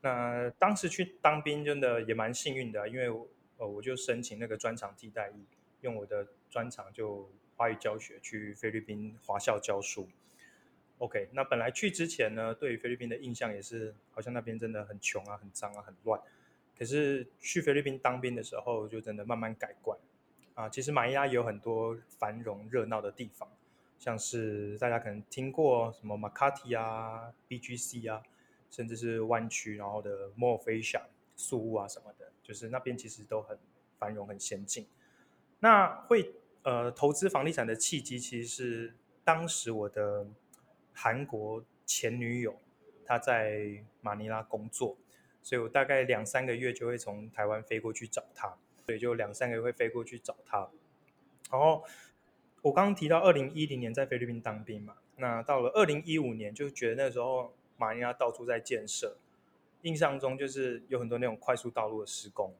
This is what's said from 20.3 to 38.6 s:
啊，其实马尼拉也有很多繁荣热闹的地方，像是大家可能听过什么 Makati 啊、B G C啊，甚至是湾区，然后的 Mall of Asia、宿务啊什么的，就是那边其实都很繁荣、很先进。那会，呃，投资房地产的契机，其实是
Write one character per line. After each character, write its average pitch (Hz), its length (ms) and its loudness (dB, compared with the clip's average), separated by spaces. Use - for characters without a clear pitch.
啊， 110 160 -6
其 131 140 -6
实 143 80 -2
马 127 140 4
尼 127 100 2
拉 139 100 4
也 127 80 2
有 120 100 4
很 107 160 -2
多 113 380 -2
繁 110 240 -2
荣 107 260 -6
热 117 160 2
闹 110 160 -2
的 101 100 -4
地 113 220 -10
方， - 160 -14
像 113 220 -4
是 104 580 -4
大 123 100 0
家 117 120 4
可 113 100 -6
能 104 100 -6
听 135 200 -4
过 123 420 6
什 - 120 -16
么 104 100 -4
Makati 120 640 0
啊、 113 540 -6
B 123 100 -8
G 123 180 -8
C 117 300 -8
啊， 110 160 -4
甚 120 100 -4
至 113 120 -6
是 113 240 0
湾 113 280 2
区， 107 280 -6
然 101 120 -6
后 104 120 -4
的 98 300 -6
Mall 120 200 4
of 110 160 0
Asia、 113 360 0
宿 - 200 -2
务 110 180 0
啊 101 120 0
什 - 160 -10
么 104 160 -18
的， - 100 -20
就 113 100 -14
是 113 140 -12
那 120 100 -2
边 127 200 -2
其 - 100 -12
实 110 160 -16
都 107 180 -2
很 107 160 -10
繁 104 160 -4
荣、 101 140 -6
很 101 100 -10
先 98 280 -6
进。 107 200 -6
那 208 260 10
会， 226 240 4
呃， 120 280 2
投 143 220 4
资 190 160 2
房 143 160 2
地 160 80 0
产 123 120 0
的 113 80 0
契 131 280 0
机， 123 180 -6
其 123 220 -6
实 117 60 -6
是 117 460 -6